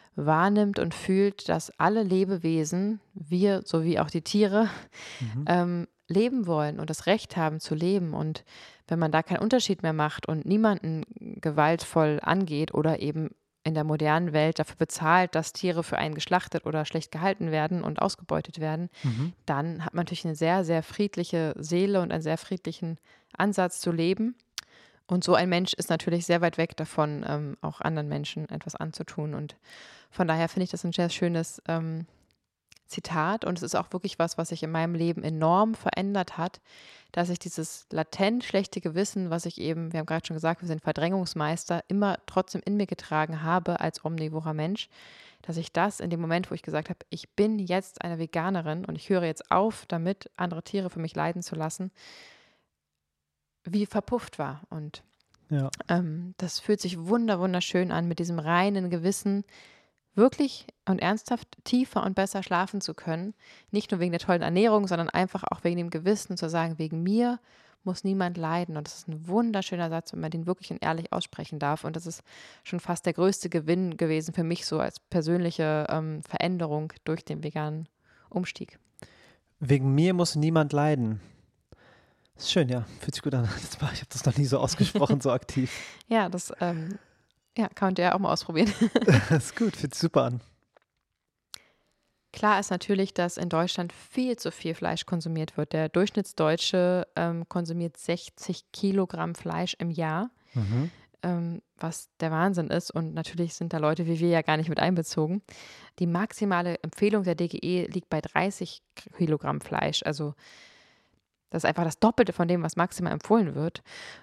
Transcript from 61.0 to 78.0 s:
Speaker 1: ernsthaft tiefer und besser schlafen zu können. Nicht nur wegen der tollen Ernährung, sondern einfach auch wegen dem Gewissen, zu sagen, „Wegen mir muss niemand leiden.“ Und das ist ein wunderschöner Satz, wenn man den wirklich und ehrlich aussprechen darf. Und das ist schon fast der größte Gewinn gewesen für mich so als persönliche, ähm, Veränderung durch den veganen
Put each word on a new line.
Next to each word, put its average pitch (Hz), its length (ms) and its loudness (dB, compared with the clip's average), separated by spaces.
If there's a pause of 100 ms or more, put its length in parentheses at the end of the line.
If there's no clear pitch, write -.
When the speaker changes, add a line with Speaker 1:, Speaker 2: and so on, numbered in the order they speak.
Speaker 1:
ernsthaft 214 480 -2 (160)
tiefer 247 400 2
und 190 100 0
besser 196 280 0
schlafen 190 400 -2
zu 160 120 -4
können. 170 400 -6 (360)
Nicht 208 200 -2
nur 185 100 0
wegen 175 120 2
der 170 80 0
tollen 175 220 2
Ernährung, 202 440 4
sondern 170 220 0
einfach - 420 0
auch - 140 -2
wegen 175 140 2
dem 170 120 -4
Gewissen, 185 460 0
zu 165 140 -4
sagen, 165 280 0
„Wegen 165 240 -2
mir 240 380 2 (440)
muss 185 200 -4
niemand 185 320 0
leiden.“ 165 400 -2
Und 151 100 -6
das - 120 -14
ist - 100 -14
ein 160 180 -8
wunderschöner 190 640 0
Satz, 160 240 -6
wenn 165 80 -8
man 160 100 -4
den 165 160 -6
wirklich - 240 -4
und - 140 -8
ehrlich 165 280 -2
aussprechen - 460 -6
darf. 143 260 -2
Und 160 120 -6
das 170 100 -10
ist - 160 -12 (420)
schon 180 160 -4
fast - 260 -4
der 165 80 2
größte 185 340 2
Gewinn 170 480 0
gewesen 156 380 0
für 170 100 0
mich 170 220 -2
so 160 120 -2
als - 220 -2
persönliche, 165 880 0
ähm, 156 340 -4
Veränderung 156 680 -2 (120)
durch 160 200 -4
den 151 180 -8
veganen 156 460 -6 (400)